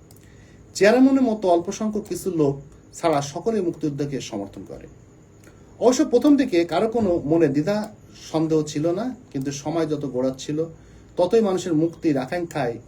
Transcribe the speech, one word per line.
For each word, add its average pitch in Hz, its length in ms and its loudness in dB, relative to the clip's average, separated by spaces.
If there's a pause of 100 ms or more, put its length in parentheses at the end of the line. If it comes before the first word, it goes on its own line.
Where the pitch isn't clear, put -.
(720)
চেয়ারম্যানের 262 480 6
মতো 214 280 0
অল্প 170 220 2
সংখ্যক 208 380 -6
কিছু 185 220 -6
লোক 143 300 0 (320)
ছাড়া 156 280 -2
সকলে 208 400 -4
মুক্তিযুদ্ধকে 143 600 -6
সমর্থন 101 460 -12
করে। - 200 -16 (920)
অবশ্য 254 260 4
প্রথম 254 320 4
দিকে 175 280 2
কারো 175 220 0
কোনো 208 380 0
মনে 160 220 4
দ্বিধা 190 480 -2 (360)
সন্দেহ 156 320 0
ছিল 156 280 -2
না, 226 240 -4 (180)
কিন্তু 139 180 -6
সময় 160 340 -4
যত 147 200 -4
গড়াচ্ছিল 131 600 -4 (520)
ততই 180 240 4
মানুষের 185 320 0
মুক্তির 156 440 0
আকাঙ্ক্ষায় 135 720 -4